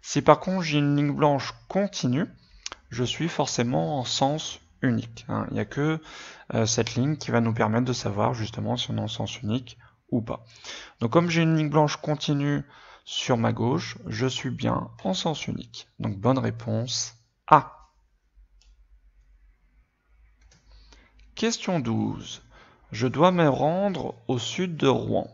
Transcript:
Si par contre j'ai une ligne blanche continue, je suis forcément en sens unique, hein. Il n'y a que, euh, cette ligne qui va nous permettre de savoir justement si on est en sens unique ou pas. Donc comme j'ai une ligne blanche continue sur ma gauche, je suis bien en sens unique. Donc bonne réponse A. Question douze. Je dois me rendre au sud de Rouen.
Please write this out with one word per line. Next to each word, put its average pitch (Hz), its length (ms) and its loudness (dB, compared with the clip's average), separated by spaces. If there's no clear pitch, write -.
Si - 220 -2
par 147 160 10
contre 185 240 -2
j'ai 151 160 2
une 143 160 4
ligne 143 180 2
blanche 143 420 2
continue, 190 600 0
je 120 120 -2
suis 151 260 -2
forcément 151 720 0
en 123 60 -2
sens - 560 -2
unique, 113 480 -2
hein. 107 220 -2
Il 107 40 -8
n'y 107 60 -2
a 104 40 0
que, 156 360 -2
euh, 113 140 2
cette 113 280 0
ligne 143 220 0
qui - 160 -6
va 117 80 4
nous 113 140 2
permettre 113 320 2
de 127 60 0
savoir 110 420 0
justement 110 420 -4
si 123 160 -4
on 110 60 -2
est - 20 -2
en 107 80 -4
sens - 340 -8
unique 117 340 -4
ou 123 100 0
pas. 117 240 -8
Donc 117 100 0
comme 170 200 4
j'ai 165 120 2
une 160 140 4
ligne 156 140 2
blanche 147 260 4
continue 143 680 0
sur - 320 -2
ma 113 160 2
gauche, 120 540 -2
je 120 200 -2
suis 131 240 -4
bien 117 400 -2
en 190 120 -2
sens 165 340 -4
unique. - 400 -10
Donc 110 200 -4
bonne 123 200 2
réponse 113 760 -4
A. - 420 4
Question 196 460 0
douze. 110 640 -4
Je 117 160 0
dois 160 240 4
me 170 160 4
rendre 151 680 0
au 131 100 2
sud 175 380 -4
de 143 100 2
Rouen. 110 480 2